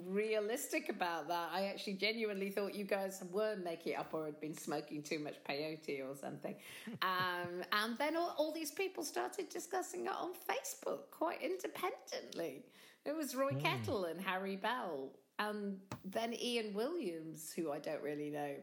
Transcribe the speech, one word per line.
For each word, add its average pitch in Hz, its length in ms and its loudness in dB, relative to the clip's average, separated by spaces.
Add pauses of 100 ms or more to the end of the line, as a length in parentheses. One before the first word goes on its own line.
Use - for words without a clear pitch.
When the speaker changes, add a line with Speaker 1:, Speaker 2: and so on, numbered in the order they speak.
Speaker 1:
realistic 214 800 2
about 170 400 0
that. 170 240 2
I 190 140 2
actually 196 280 -2
genuinely 202 560 2
thought 202 240 2
you 208 100 -2
guys 196 460 2
were 214 320 2
making 165 300 -2
it 101 60 2
up 147 160 -2
or 156 100 0
had 151 160 -6
been 156 160 -4
smoking 151 460 -2
too 156 160 0
much 147 160 -4 (140)
peyote 151 600 -2
or 139 80 -6
something. 143 380 -6 (320)
<laughs> 226 160 -4
Um, 180 600 2 (100)
and 220 260 4
then 311 180 4
all, 339 220 2
all 311 140 6
these 311 180 -2
people 370 340 -2
started - 460 -2
discussing 359 560 -2
it 381 60 2
on - 180 0 (180)
Facebook - 640 -2
quite - 320 0
independently. - 1200 -2 (400)
It 285 100 0
was 277 220 -2
Roy 269 140 4
Speaker 2:
Hmm. 269 80 2
Speaker 1:
Kettle 311 480 2
and 165 160 -2
Harry 190 340 0
Bell. 196 540 0 (280)
And 208 400 0 (280)
then 226 340 0
Ian 233 320 2
Williams, 190 840 -2
who 160 160 0
I 147 80 0
don't 151 240 -2
really 147 280 0
know, 147 220 0 (100)